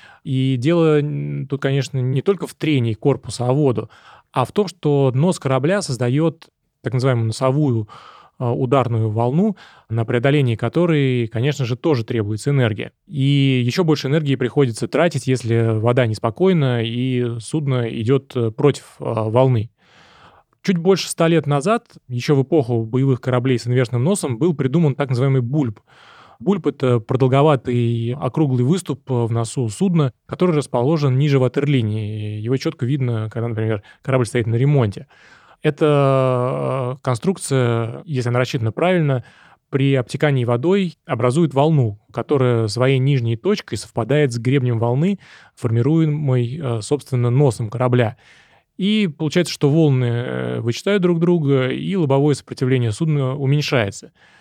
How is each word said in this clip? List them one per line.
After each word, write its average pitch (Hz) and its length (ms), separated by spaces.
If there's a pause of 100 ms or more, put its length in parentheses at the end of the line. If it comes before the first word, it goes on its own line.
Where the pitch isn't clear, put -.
(220)
И 131 360
дело, 156 420
м, 143 460
тут, 135 160
конечно, 135 360
не 127 220
только 190 260
в - 80
трении 123 380
корпуса 123 540
о 123 60
воду, 127 360 (440)
а 131 140
в - 60
том, 208 140
что 143 480
нос 165 240
корабля 143 440
создаёт 139 640 (340)
так 113 120
называемую 123 320
носовую, 131 600 (520)
а, 120 140
ударную 120 580
волну, 135 460 (340)
на 113 160
преодоление 123 500
которой, 135 680
конечно 131 400
же, 120 100
тоже 135 260
требуется 110 460
энергия. 120 440 (140)
И 135 580
ещё 123 200
больше 147 240
энергии 143 280
приходится 123 520
тратить, 143 380
если 113 520
вода 120 280
неспокойна 123 760
и 120 580
судно 135 480
идёт, 127 460
э, 117 160
против, - 500
а, 113 280
волны. 120 420 (920)
Чуть 190 160
больше 180 320
ста 165 180
лет 165 180
назад, 147 420 (200)
ещё 123 260
в 135 80
эпоху 123 420
боевых 127 360
кораблей 123 380
с - 80
инверсным 123 360
носом, 147 360
был 160 160
придуман 139 400
так 139 160
называемый 135 320
бульб. 120 360 (640)
Бульб — 180 260
это 127 300
продолговатый 123 1200
округлый 135 440
выступ, 156 460
э, 131 40 (120)
в 110 40
носу 117 380
судна, 160 440 (140)
который 180 300
расположен 139 600
ниже 139 220
ватерлинии. 107 1000
Его 120 160
чётко 160 280
видно, 120 480
когда, 117 160
например, 110 340 (200)
корабль 131 240
стоит 117 220
на 117 80
ремонте. 127 500 (560)
Эта, 135 1300
э, 135 60
конструкция, 123 1040
если 127 240
она 123 120
рассчитана 110 320
правильно, 151 520 (460)
при 139 240
обтекании 135 500
водой 160 640
образует 127 480
волну, 135 460 (120)
которая 120 540
своей 127 320
нижней 127 380
точкой 190 400
совпадает 123 560
с 120 60
гребнем 123 420
волны, 143 400 (340)
формируемой, 135 1080
э, 120 220
собственно, 123 480
носом 123 400
корабля. 123 460 (640)
И 208 280
получается, 165 460
что - 180
волны, 139 360
э, 123 540
вычитают 175 420
друг 175 180
друга, 139 480
и 143 260
лобовое 143 400
сопротивление 127 560
судна 139 460
уменьшается. 139 760 (300)